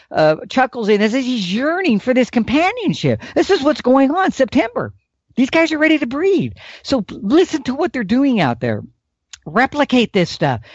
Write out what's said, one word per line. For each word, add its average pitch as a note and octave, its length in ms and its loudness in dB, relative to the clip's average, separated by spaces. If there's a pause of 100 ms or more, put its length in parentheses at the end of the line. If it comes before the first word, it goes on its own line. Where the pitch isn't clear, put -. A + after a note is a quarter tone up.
(120)
uh, D#3 260 2 (120)
chuckles A#3+ 400 -2
in G#3 120 2
as G#3+ 120 0
he's A#3+ 400 -4
yearning D4 460 0
for B3+ 140 0
this A#3+ 160 2
companionship. C4 920 -2 (140)
This - 140 0
is F4 120 2
what's C#4+ 200 0
going C4+ 300 4
on F#4 200 0
September. D#4 640 -2 (440)
These B3+ 140 2
guys D#4+ 200 2
are D#4 60 -2
ready D#4 220 2
to C#4 80 -4
breed. C#4 480 0 (280)
So C4 180 -2
p-, - 140 -12
listen D4 480 0
to B3+ 120 -4
what E4 180 -2
they're B3 100 -4
doing A#3+ 380 2
out A#2+ 180 0
there. A2+ 220 -2 (640)
Replicate B3 680 0
this F3 180 0
stuff. C3 320 -2 (140)